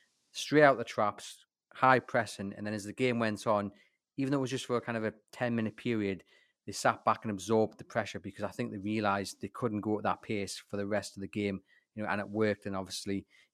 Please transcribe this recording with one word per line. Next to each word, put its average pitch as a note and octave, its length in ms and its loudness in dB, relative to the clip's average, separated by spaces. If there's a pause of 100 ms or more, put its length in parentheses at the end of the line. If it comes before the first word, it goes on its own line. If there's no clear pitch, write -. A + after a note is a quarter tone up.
(320)
straight - 320 4
out C3+ 140 8
the A#2 60 -6
traps, - 640 -4 (280)
high C3 260 6
pressing, G#2+ 560 -2
and G#2 120 -8
then G#2+ 80 -2
as G2+ 80 -6
the G#2 100 -8
game B2+ 240 2
went A2 300 0
on, G2+ 240 2 (460)
even C3+ 140 0
though C#3+ 60 4
it C#3 40 2
was B2 100 -2
just C3 160 -4
for B2 100 0
a A2+ 40 0
kind A#2 160 -4
of A2 60 -2
a G#2+ 100 -2 (180)
ten-minute A#2 460 -2
period, G#2 460 -2 (440)
they G#2 60 -8
sat - 320 0
back A2 180 4
and A2 80 -2
absorbed G#2+ 480 2
the - 60 -16
pressure, G#2 340 -4
because G2+ 240 -10
I G2+ 60 -4
think A#2+ 220 -6
they G#2+ 60 -8
realised G2+ 640 0
they G#2 60 -6
couldn't G#2+ 340 -2
go G#2+ 160 0
at G2+ 60 -6
that G2+ 180 0
pace G2+ 480 -6
for G#2+ 80 -6
the G2+ 80 -2
rest G2+ 320 -4
of G2 40 -10
the F#2+ 60 -6
game, G2+ 340 -2 (340)
you G#2+ 80 -6
know, G#2 60 -4
and G2 100 -2
it G2+ 100 -8
worked, G#2 360 0
and G2 100 -6
obviously, F#2+ 500 -6 (280)